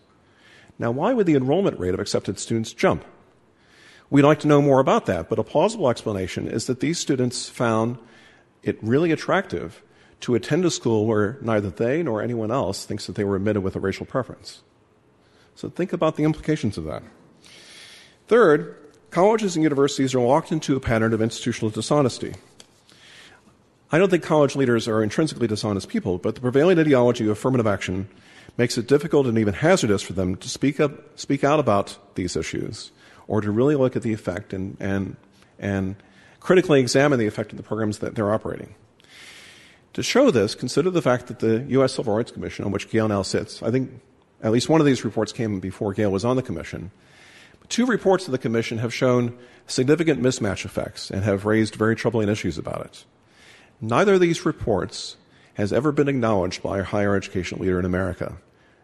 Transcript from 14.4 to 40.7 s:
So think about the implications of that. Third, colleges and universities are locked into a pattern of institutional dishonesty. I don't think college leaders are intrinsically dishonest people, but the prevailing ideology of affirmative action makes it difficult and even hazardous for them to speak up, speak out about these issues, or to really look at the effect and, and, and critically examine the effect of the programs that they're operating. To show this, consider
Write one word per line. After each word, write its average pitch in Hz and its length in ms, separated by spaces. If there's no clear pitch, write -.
So - 140
think 185 240
about 160 220
the 151 80
implications 156 540
of 80 80
that. 60 180
Third, 170 480
colleges 202 460
and 156 80
universities 139 520
are 123 60
locked 143 300
into 156 240
a 135 40
pattern 113 340
of 107 80
institutional 113 500
dishonesty. 127 640
I 147 80
don't 190 100
think 175 140
college 147 320
leaders 120 320
are 110 160
intrinsically 123 420
dishonest 104 440
people, 98 280
but 107 160
the 113 80
prevailing 143 380
ideology 123 460
of 107 60
affirmative 120 360
action 98 400
makes 117 200
it 110 100
difficult 147 400
and 113 100
even 104 160
hazardous 147 480
for - 120
them 90 240
to - 120
speak 139 300
up, - 400
speak 143 240
out 147 160
about 104 380
these 90 220
issues, - 540
or 104 140
to 104 100
really 131 240
look 131 200
at 110 60
the 110 120
effect 98 400
and, 95 260
and, 98 360
and 98 360
critically 170 400
examine 135 400
the 107 80
effect 110 240
of 101 60
the - 60
programs 107 360
that - 160
they're 107 180
operating. - 400
To - 80
show 254 300
this, 107 240
consider 143 340